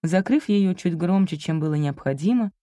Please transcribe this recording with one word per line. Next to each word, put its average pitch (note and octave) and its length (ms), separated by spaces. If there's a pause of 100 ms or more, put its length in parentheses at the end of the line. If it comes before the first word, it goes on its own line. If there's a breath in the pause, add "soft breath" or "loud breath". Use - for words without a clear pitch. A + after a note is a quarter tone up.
Закрыв F#3+ 460
ее G3 240
чуть F3+ 240
громче, F3+ 400
чем D#3+ 240
было D3+ 140
необходимо, D3+ 760 (120)